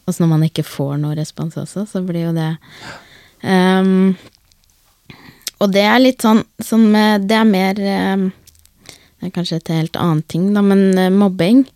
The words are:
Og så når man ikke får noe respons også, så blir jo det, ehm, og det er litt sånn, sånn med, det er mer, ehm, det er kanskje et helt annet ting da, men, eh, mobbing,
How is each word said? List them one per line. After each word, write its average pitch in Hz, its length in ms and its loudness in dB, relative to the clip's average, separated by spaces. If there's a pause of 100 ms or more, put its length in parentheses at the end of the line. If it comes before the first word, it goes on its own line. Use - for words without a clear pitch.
Og 180 80 -4
så - 100 -2
når 165 60 2
man 156 160 2
ikke 156 180 -4
får 143 360 -6
noe 151 180 -4
respons 156 420 -8
også, 180 280 -10
så 190 180 -6
blir 170 240 -4
jo 165 60 -2
det, 160 160 -4 (920)
ehm, 190 720 2 (1500)
og 202 140 0
det 196 100 2
er 220 160 4
litt 262 240 2
sånn, 220 200 4 (180)
sånn 226 300 2
med, 214 360 2
det 220 120 2
er 220 80 2
mer, 190 320 0
ehm, 190 460 -2 (920)
det 180 100 -10
er - 60 -12
kanskje 175 240 -6
et - 140 -10
helt 160 240 -4
annet 160 300 -2
ting 180 260 -2
da, 208 80 0
men, 196 360 2
eh, 185 120 2
mobbing, 196 560 2 (100)